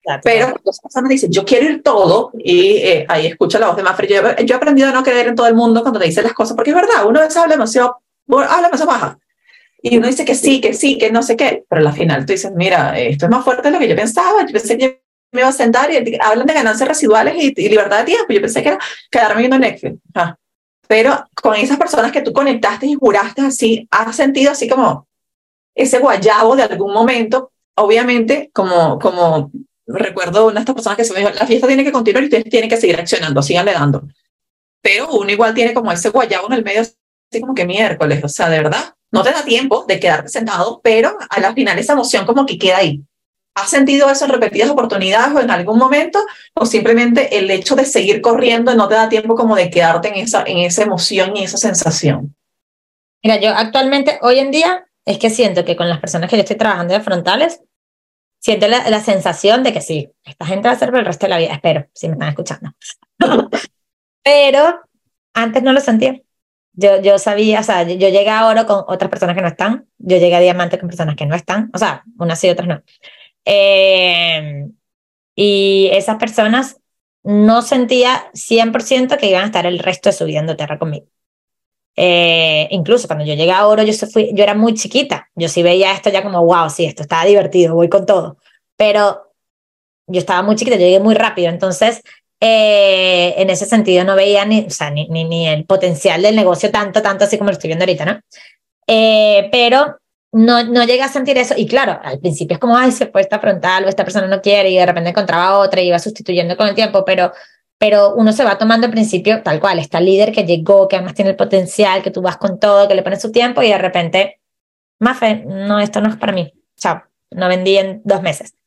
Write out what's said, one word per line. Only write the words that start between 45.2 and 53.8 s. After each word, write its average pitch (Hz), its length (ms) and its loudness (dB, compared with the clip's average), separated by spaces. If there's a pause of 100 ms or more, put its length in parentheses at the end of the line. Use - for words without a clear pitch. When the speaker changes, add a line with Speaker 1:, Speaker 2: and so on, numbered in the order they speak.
Speaker 2:
o 294 60 2
en 233 100 0
algún 185 280 0
momento? 294 420 2 (360)
¿O 220 100 -2
simplemente 233 720 0
el 190 120 -2
hecho 196 260 -2
de 262 100 2
seguir 208 360 0
corriendo 233 540 2
no 202 140 2
te 214 60 2
da 220 120 2
tiempo 220 280 0
como 226 200 0
de 175 140 0
quedarte 170 400 0
en 202 60 -8
esa, 202 300 -2
en 185 120 -4
esa 175 260 -2
emoción 190 540 -2
y 196 60 -4
esa 185 140 -8
sensación? 156 800 -4 (880)
Speaker 1:
Mira, 220 160 2
yo 208 120 2
actualmente, 269 680 0